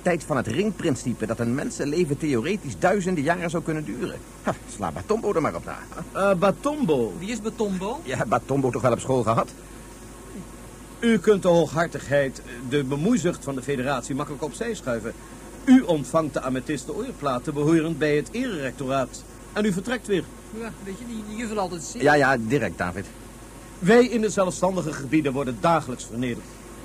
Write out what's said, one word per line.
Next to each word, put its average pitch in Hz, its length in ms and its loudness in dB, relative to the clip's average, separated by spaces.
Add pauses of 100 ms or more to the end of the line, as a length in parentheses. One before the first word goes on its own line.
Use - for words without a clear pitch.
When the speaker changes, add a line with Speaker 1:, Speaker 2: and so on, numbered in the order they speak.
Speaker 1:
tijd 170 220 0
van 151 120 0
het 110 100 0
ringprincipe... 139 800 -2
dat 110 140 -2
een 120 140 0
mensenleven 147 640 -2
theoretisch 143 600 -2
duizenden 180 460 2
jaren 170 260 0
zou 165 120 -2
kunnen 156 220 -4
duren. 208 340 -6 (240)
Ha, 196 120 -2 (220)
sla 87 160 -4
Batombo 208 420 -2
er 160 80 2
maar 104 120 0
op 73 100 -8
na. - 140 -8 (340)
Speaker 2:
Eh, 190 260 2
Batombo? 160 800 2
Speaker 3:
Wie 190 120 -8
is 226 120 -6
Batombo? 214 640 -4
Speaker 1:
Ja, 131 220 -2
Batombo 131 440 2
toch 117 120 -2
wel 123 100 4
op 110 80 2
school 131 220 2
gehad? - 260 2 (1500)
Speaker 2:
U 226 180 6
kunt 208 240 4
de 185 60 4
hooghartigheid, 143 920 4 (280)
de 143 160 2
bemoeizucht 160 600 2
van 139 100 -4
de 131 80 -4
federatie 135 520 -2
makkelijk 143 300 -4
opzij 220 300 -4
schuiven. 117 380 -4 (520)
U 262 160 10
ontvangt 156 540 2
de - 60 -2
amethysten 131 540 -4
oorplaten 147 600 -4
behorend 156 440 4
bij 147 180 4
het 147 160 0
ererectoraat. 139 920 -2 (300)
En 214 120 0
u 214 80 4
vertrekt 240 340 -4
weer. 185 180 2 (360)
Speaker 3:
Ja, 220 120 -8 (120)
weet 190 140 -10
je, 247 80 -12
die, 226 220 -8
die 214 80 -10
juffel 220 220 -4
altijd 175 240 -2
zin. 123 200 -10
Speaker 1:
Ja, 147 120 8
ja, 135 260 6
direct, 110 380 0
David. 95 280 -4 (720)
Speaker 2:
Wij 233 280 8
in 220 140 0
de 214 100 2
zelfstandige 180 600 0
gebieden 135 400 0
worden 127 280 -2
dagelijks 127 440 2
vernederd. 120 420 -4 (380)